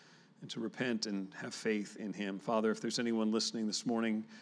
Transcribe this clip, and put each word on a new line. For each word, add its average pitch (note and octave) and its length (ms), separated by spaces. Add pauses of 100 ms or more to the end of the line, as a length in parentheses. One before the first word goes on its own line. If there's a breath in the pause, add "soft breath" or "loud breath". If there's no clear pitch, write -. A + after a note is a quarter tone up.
(420 loud breath)
and C#3+ 80
to - 100
repent A#2 460
and G2 300
have B2 180
faith G#2+ 440
in G#2+ 140
him. G2 280
Father, A2 320
if G#2 100
there's A2+ 180
anyone A2+ 320
listening A2 360
this - 180
morning A2+ 400 (160 loud breath)